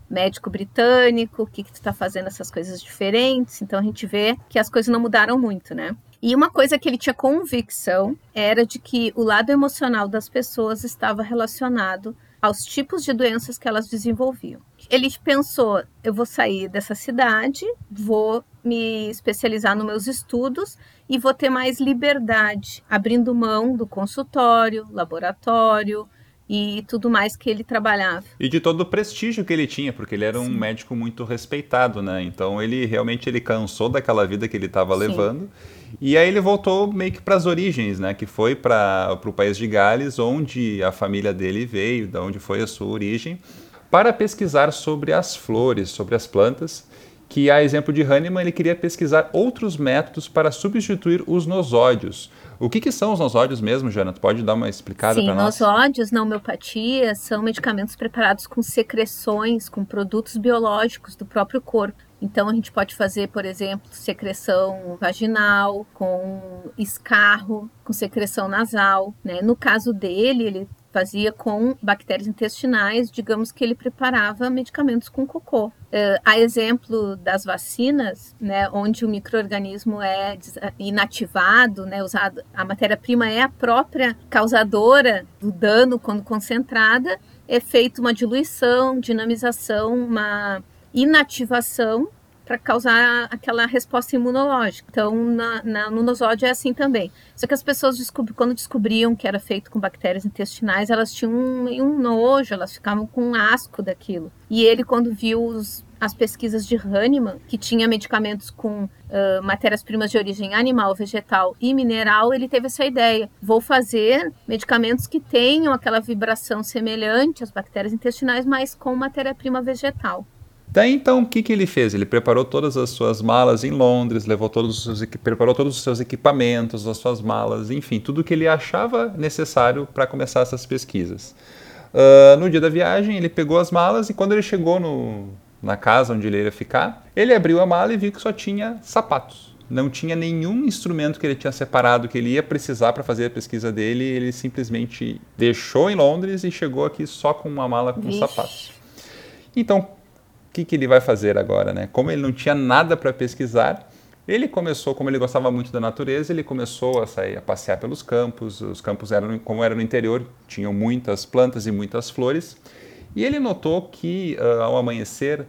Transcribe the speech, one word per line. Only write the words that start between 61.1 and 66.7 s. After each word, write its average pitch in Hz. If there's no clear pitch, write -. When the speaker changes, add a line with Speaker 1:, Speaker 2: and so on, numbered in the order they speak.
Speaker 1:
do 208
próprio 220
corpo. 208
Então, 202
a 220
gente 226
pode 202
fazer, 202
por 202
exemplo, 196
secreção 190
vaginal, 202
com 185